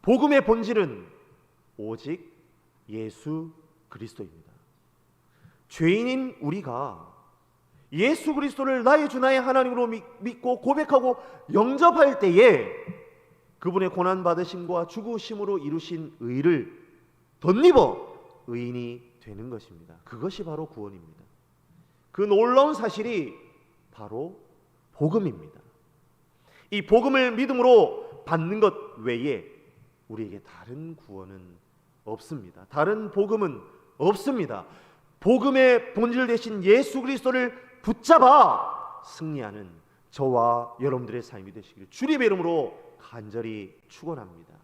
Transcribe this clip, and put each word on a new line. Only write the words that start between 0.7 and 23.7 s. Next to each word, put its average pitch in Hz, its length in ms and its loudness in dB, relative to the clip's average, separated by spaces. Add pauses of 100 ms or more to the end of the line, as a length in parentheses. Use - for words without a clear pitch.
오직 113 560 -12 (540)
예수 147 640 -12 (380)
그리스도입니다. 90 560 -18 (1200)
죄인인 240 720 -2
우리가 131 720 -10 (800)
예수 269 440 -2
그리스도를 269 480 -4
나의 294 260 4
주, 254 100 -8
나의 262 220 2
하나님으로 247 460 0
믿-, 226 180 -10 (140)
믿고 247 420 -6
고백하고 254 560 2 (360)
영접할 277 680 4
때에 180 520 6 (880)
그분의 185 300 -2
고난받으심과 180 1000 -4
죽으심으로 208 680 -8
이루신 156 600 -8
의를 131 680 -2 (540)
덧입어 202 1080 2
의인이 120 680 -10 (120)
되는 110 240 -16
것입니다. 85 540 -18
그것이 175 400 -12
바로 156 240 -10
구원입니다. 95 560 -18 (880)
그 190 100 -6
놀라운 240 540 4
사실이 214 600 -6 (560)